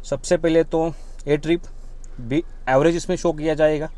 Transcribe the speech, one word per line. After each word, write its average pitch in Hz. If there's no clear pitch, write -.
सबसे 143
पहले 165
तो 160
ए 147
ट्रिप, 160
बी 131
एवरेज 147
इसमें 175
शो 170
किया 156
जाएगा 156